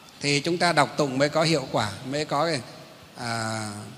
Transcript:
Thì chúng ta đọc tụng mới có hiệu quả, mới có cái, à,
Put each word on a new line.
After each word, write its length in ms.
Thì 200
chúng 180
ta 140
đọc 240
tụng 220
mới 100
có 140
hiệu 300
quả, 180
mới 140
có 220
cái, 140
à, 540